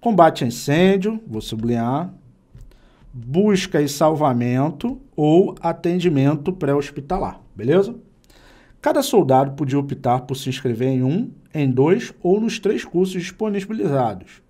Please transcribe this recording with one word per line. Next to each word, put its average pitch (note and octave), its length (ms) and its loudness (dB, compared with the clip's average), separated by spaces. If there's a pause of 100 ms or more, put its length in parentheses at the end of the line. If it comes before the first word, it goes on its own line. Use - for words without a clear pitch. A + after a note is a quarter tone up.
Combate - 420 4
a - 60 0
incêndio, F#3+ 760 0
vou A2 160 -8
sublinhar, A#2 720 -4 (1000)
busca E3 680 0
e D3 80 0
salvamento C#3+ 1120 0 (140)
ou D#3+ 460 4
atendimento E3 920 0
pré-hospitalar, C#3+ 880 -4 (140)
beleza? F3+ 400 0 (880)
Cada D4 180 2
soldado C#3 520 4
podia C#3 260 -2
optar C3 440 -2
por C3 120 -8
se B2+ 140 -10
inscrever B2+ 400 -2
em C3 160 0
um, F3+ 260 -2 (240)
em C#3+ 160 0
dois D#3 500 2
ou F#3+ 200 2
nos A3+ 180 -4
três A3 260 -2
cursos F#3 380 -2
disponibilizados. F3+ 1300 -4